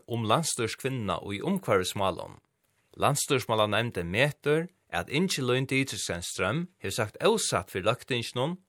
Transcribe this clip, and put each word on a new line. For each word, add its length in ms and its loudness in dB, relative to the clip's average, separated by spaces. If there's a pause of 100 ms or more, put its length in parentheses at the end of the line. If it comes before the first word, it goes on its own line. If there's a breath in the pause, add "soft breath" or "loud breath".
om 240 0
landstyrskvinnuna 960 0
og 80 -4
i 80 -4
omhverfismalon. 960 0 (640)
Landstyrsmalernemnden 1120 2
meter 540 2 (260)
at 160 -2
Inge 320 0
Lund 300 2
Didriksen 500 -2
Strøm 460 -2 (100)
har 160 -6
sagt 240 -2
ósatt 540 2
for 100 -4
løgtingsnum 680 -2 (160)